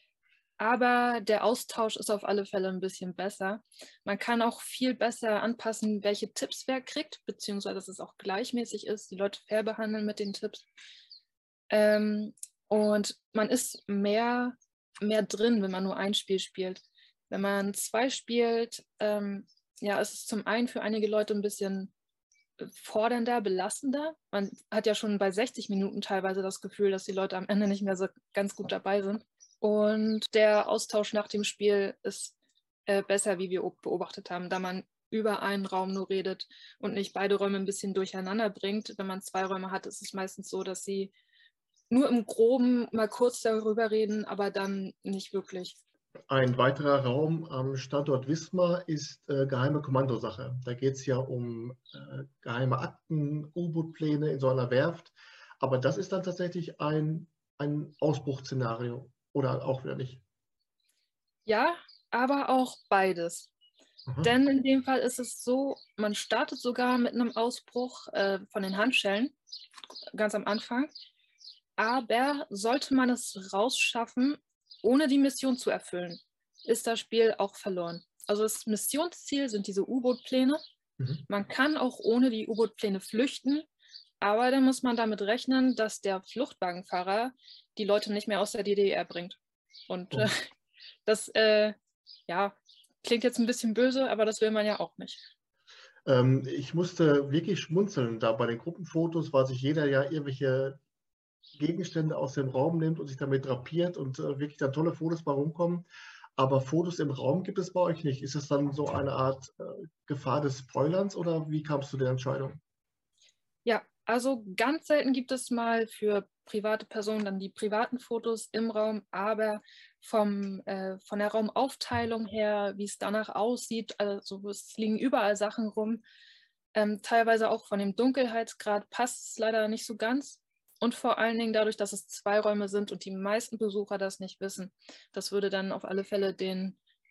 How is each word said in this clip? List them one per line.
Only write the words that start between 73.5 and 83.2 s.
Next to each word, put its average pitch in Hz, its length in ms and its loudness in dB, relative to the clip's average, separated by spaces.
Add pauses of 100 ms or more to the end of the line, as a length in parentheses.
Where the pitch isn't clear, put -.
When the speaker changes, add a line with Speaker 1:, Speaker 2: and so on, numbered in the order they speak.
Speaker 1:
rausschaffen, 247 840 2 (460)
ohne 269 240 6
die 277 100 4
Mission 269 380 4
zu - 140 -2
erfüllen, 175 500 -4 (460)
ist 233 200 0
das 226 140 0
Spiel 226 380 4
auch - 180 -2
verloren. 175 480 -6 (240)
Also 208 160 2
das 214 220 -2
Missionsziel 277 840 -2
sind 208 200 -2
diese 196 200 0
U-Boot-Pläne. 254 720 2 (380)
Speaker 2:
Mhm. 139 320 -4
Speaker 1:
Man 202 180 -2
kann 302 300 2
auch 254 220 -2
ohne 247 300 6
die 220 200 -2
U-Boot-Pläne 208 500 0
flüchten, 277 640 0 (560)